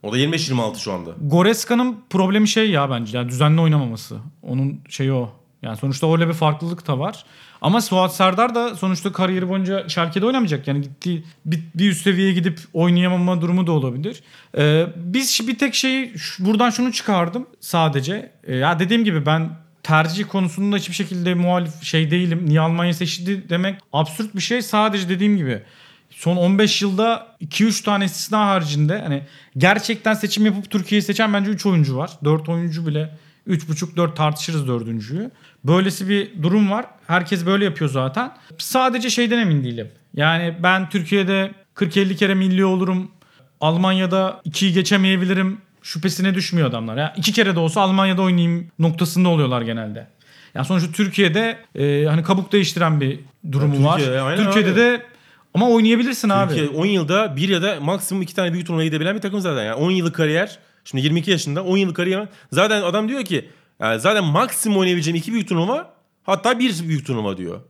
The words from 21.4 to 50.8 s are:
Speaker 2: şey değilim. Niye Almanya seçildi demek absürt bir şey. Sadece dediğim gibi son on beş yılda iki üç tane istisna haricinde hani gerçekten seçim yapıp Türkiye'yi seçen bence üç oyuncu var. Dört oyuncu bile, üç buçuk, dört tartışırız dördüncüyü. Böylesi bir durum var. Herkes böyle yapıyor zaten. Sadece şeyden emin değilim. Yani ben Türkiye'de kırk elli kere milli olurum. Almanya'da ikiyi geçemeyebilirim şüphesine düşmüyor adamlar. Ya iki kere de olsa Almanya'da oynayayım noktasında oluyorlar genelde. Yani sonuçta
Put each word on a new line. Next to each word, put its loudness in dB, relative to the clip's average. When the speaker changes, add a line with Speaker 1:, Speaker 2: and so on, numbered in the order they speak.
Speaker 2:
şey 0
değilim. 0
Niye 4
Almanya 2
seçildi -4
demek -2
absürt -2
bir -4
şey. -2
Sadece 0
dediğim 2
gibi -2
son -2
on 2
beş 2
yılda 0
iki -2
üç 0
tane 0
istisna -2
haricinde 0
hani -4
gerçekten 2
seçim 0
yapıp -2
Türkiye'yi 0
seçen 0
bence 0
üç -2
oyuncu 2
var. -4
Dört 2
oyuncu -4
bile, -4
üç -2
buçuk, -6
dört 0
tartışırız -2
dördüncüyü. -6
Böylesi 2
bir -2
durum 4
var. -2
Herkes 0
böyle 2
yapıyor -2
zaten. -4
Sadece 0
şeyden 2
emin 2
değilim. -8
Yani 0
ben 2
Türkiye'de 0
kırk -2
elli 2
kere 2
milli 2
olurum. 0
Almanya'da 0
ikiyi 0
geçemeyebilirim 2
şüphesine -2
düşmüyor 0
adamlar. -6
Ya -4
iki -2
kere 2
de 2
olsa 0
Almanya'da 2
oynayayım 2
noktasında 2
oluyorlar 2
genelde. -8
Yani -4
sonuçta 0